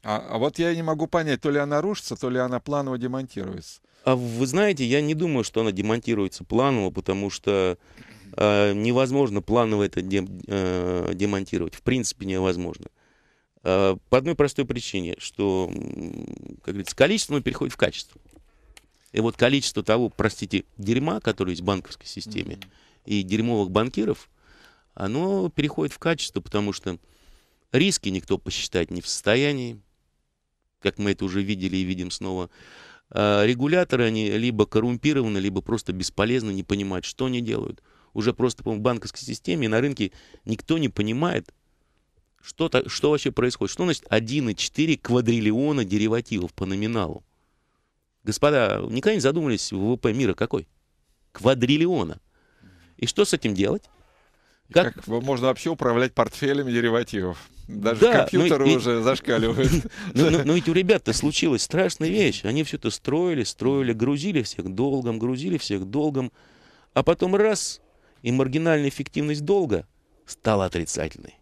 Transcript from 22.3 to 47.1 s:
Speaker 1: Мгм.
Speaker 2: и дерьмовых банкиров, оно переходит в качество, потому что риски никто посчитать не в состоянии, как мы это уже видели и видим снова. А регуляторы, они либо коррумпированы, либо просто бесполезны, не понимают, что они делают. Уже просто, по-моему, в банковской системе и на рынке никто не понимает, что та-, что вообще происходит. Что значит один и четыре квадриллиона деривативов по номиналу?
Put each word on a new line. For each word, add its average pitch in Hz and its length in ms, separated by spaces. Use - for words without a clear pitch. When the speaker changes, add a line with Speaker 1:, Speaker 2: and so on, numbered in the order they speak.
Speaker 1:
Мгм. - 140
Speaker 2:
и 104 160
дерьмовых 107 480
банкиров, 131 580
оно 175 540
переходит 151 460
в - 60
качество, 165 400
потому 104 320
что 92 260
риски 151 380
никто 95 280
посчитать - 540
не 87 100
в - 60
состоянии, 123 760
как - 180
мы 101 140
это 101 120
уже 95 180
видели 95 340
и 95 80
видим 90 260
снова. 92 400
А 104 340
регуляторы, 131 600
они 110 260
либо 110 360
коррумпированы, 117 720
либо 95 220
просто 110 320
бесполезны, 107 600
не 95 120
понимают, 98 400
что - 220
они 123 140
делают. 110 420
Уже 110 200
просто, 120 300
по-моему, 110 160
в 107 40
банковской 117 380
системе 127 440
и - 20
на 110 120
рынке 127 300
никто 113 340
не 143 100
понимает, 120 640
что - 260
та-, - 200
что - 220
вообще 143 200
происходит. 120 420
Что 175 120
значит 165 240
один 113 400
и 95 80
четыре 156 420
квадриллиона 120 880
деривативов 104 680
по 98 140
номиналу? 98 560